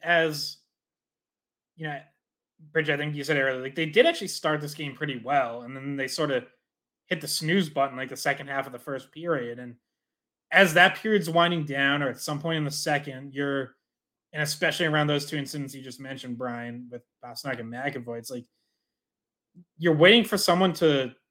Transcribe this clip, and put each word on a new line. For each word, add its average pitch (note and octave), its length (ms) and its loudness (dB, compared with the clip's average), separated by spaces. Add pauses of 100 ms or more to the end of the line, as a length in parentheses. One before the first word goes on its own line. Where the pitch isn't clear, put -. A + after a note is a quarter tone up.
as, E3 560 0 (1160)
you D#3+ 140 -8
know, A#2+ 100 -8 (720)
Bridge, D#3 200 2
I C#3+ 60 2
think D3 200 -4
you C#3+ 80 -6
said D3 140 2
earlier, C3 240 0
like, C3+ 120 -8
they E3 120 -2
did G3 200 6
actually E4 220 0
start D3+ 320 0
this D3 140 -8
game C#3+ 200 -8
pretty C3+ 300 -6
well, A#2+ 380 0
and B2+ 120 -12
then C#3 220 -6
they C3+ 100 -2
sort D3 240 -2
of B2 140 0 (600)
hit E3+ 140 -4
the D3 60 -10
snooze E3 440 0
button, C3+ 260 0
like, C3 140 -8
the C#3 60 -12
second C#3 300 -4
half C3+ 200 -6
of C3 60 -16
the B2 60 -12
first C3+ 320 -10
period. C#3 480 -4
And B2 160 -14 (760)
as F3+ 220 6
that F3+ 240 6
period's G3+ 320 0
winding E3+ 360 4
down, C#3 380 0
or C#3 60 0
at A#2+ 120 -6
some D3 200 -4
point E3 160 -2
in D3+ 80 0
the C#3+ 60 -2
second, C#3+ 640 -4
you're, C#3 400 -2 (580)
and D3+ 100 -2
especially D#3+ 440 0
around D3+ 200 4
those D3 200 0
two D#3+ 100 -6
incidents C#3 380 -6
you C3+ 80 -14
just C3 180 -16
mentioned, C3 380 -10
Brian, A#2+ 520 -8
with B2 120 -14 (200)
Pastrnak A#2+ 380 -8
and A2+ 100 -10
McAvoy, B2 480 -8
it's A#2 120 -12
like, B2 160 -10 (1300)
you're E3 180 2
waiting G3 300 8
for G#3 140 -2
someone F#3 360 4
to, C#3 380 2 (180)